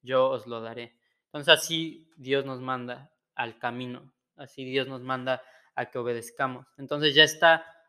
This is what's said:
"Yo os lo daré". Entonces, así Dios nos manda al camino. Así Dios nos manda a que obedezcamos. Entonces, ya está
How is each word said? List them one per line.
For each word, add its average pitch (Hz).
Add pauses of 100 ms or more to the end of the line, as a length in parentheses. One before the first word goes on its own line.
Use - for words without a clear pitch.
"Yo 131
os 120
lo 117
daré". 117 (280)
Entonces, 151
así 160
Dios 135
nos 131
manda 127 (220)
al 117
camino. 123 (220)
Así 135
Dios 127
nos 131
manda 127 (320)
a 123
que 131
obedezcamos. 123 (120)
Entonces, 147
ya 156
está 165 (220)